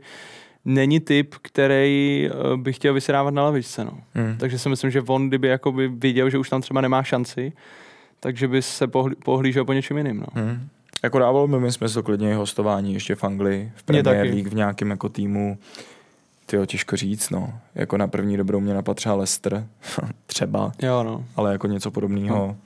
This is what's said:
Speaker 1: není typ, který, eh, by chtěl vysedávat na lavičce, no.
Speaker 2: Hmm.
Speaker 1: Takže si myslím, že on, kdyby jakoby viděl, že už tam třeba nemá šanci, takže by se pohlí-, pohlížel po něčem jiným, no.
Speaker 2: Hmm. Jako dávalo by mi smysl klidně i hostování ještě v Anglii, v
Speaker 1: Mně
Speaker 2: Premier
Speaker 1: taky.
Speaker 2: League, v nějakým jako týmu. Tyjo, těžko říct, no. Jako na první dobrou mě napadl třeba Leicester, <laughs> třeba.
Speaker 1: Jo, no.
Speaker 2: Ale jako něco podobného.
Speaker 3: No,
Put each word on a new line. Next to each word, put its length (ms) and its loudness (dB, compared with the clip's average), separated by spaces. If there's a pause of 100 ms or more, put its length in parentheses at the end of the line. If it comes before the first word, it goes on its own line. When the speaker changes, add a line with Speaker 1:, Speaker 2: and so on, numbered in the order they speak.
(640)
Speaker 1:
není 360 4
typ, 420 2
který, 880 2
eh, 260 0
by 160 -2
chtěl 220 2
vysedávat 400 2
na 80 2
lavičce, 420 -2
no. 80 -8 (220)
Speaker 2:
Hmm. 240 -2
Speaker 1:
Takže 200 -2
si 100 -2
myslím, 220 0
že 120 2
on, 260 0
kdyby 200 2
jakoby 400 2
viděl, 420 2
že 80 0
už 120 -2
tam 120 0
třeba 180 -2
nemá 220 2
šanci, 500 -4 (680)
takže 280 -2
by 140 4
se 240 -2
pohlí-, 280 0 (100)
pohlížel 400 2
po 80 0
něčem 260 0
jiným, 220 -2
no. 220 -4
Speaker 2:
Hmm. 180 -2 (420)
Jako 160 2
dávalo 300 6
by 120 2
mi 120 2
smysl 300 -2
klidně 280 0
i 40 2
hostování 600 0
ještě 200 -4
v 100 -4
Anglii, 360 0 (140)
v 140 -8
Speaker 1:
Mně 140 6
Speaker 2:
Premier 140 4 (100)
Speaker 1:
taky. 80 0
Speaker 2:
League, 140 -2
v 60 -6
nějakým 360 0
jako 180 -4
týmu. 500 -2 (880)
Tyjo, 200 0
těžko 300 -4
říct, 340 -4
no. 220 -4 (220)
Jako 220 -2
na 100 2
první 300 0
dobrou 240 0
mě 140 0
napadl 200 -2
třeba 200 -2
Leicester, 520 -2 (300)
<laughs> 300 -6
třeba. 460 -2 (100)
Speaker 1:
Jo, 200 2
no. 220 -6 (120)
Speaker 2:
Ale 160 2
jako 140 -2
něco 240 -4
podobného. 460 -2
Speaker 3:
No, 300 -2